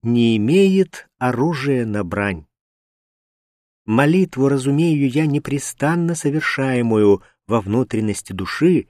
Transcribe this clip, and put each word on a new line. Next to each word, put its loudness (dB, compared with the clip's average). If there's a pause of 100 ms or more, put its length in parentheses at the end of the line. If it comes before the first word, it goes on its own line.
не 2
имеет 2 (120)
оружия -2
на -4
брань. -6 (1400)
Молитву 2
разумею 0
я 0
непрестанно -2
совершаемую 0 (240)
во 0
внутренности -4
души -2